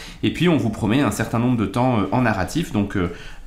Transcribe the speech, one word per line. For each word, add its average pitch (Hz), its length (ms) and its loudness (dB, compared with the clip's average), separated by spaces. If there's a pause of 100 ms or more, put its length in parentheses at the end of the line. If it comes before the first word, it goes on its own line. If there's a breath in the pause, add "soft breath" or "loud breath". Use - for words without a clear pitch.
(220 loud breath)
et - 120 2
puis 175 160 2
on 160 80 4
vous 117 120 0
promet 107 300 0
un 120 120 2
certain - 280 -2
nombre 123 160 2
de 110 100 0
temps, 120 340 0
euh, 98 120 2
en 127 120 2
narratif, 110 500 -2
donc, 101 240 0
euh, 90 120 0 (380 loud breath)